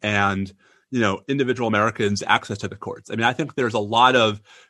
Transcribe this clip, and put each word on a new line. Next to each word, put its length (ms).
and, 520
you 80
know, 260
individual 400
Americans' 580
access 340
to 100
the 80
courts. 340
I 60
mean, 80
I 80
think 240
there's 180
a 60
lot 340
of 260